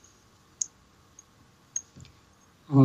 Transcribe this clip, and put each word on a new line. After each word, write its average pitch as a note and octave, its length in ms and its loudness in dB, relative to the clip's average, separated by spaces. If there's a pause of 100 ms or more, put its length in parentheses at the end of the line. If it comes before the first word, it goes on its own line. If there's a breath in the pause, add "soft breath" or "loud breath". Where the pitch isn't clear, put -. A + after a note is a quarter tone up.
(2750)
a C#3 160 4